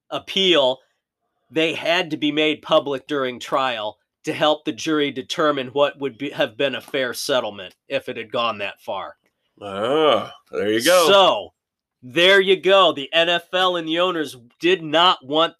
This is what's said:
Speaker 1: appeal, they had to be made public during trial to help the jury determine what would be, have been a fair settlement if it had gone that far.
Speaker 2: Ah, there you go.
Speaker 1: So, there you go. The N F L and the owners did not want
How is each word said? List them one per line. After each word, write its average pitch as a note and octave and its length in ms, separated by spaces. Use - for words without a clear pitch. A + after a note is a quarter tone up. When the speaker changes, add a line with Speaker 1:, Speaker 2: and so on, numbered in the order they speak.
Speaker 1:
appeal, D3 720
they D#3+ 240
had E3+ 380
to D3+ 60
be D3 140
made D3+ 300
public C#3 460
during C3 320
trial A#2+ 580
to D#3 80
help D3+ 320
the D3+ 60
jury D3 400
determine C3 580
what C#3 300
would C3 180
be, C#3 120
have A2 280
been C3+ 180
a A2+ 60
fair B2+ 320
settlement G#2 600
if C3+ 200
it B2+ 80
had A2 140
gone A#2 260
that G2+ 240
far. F#2+ 340
Speaker 2:
Ah, G#2+ 720
there F#2+ 200
you A2+ 120
go. E3+ 240
Speaker 1:
So, D#3 460
there E3+ 400
you F#3+ 180
go. F#3 320
The C#3 220
N E3 160
F E3+ 240
L F#3 240
and E3 100
the D#3+ 120
owners E3 360
did E3+ 240
not D#3+ 420
want D#3 340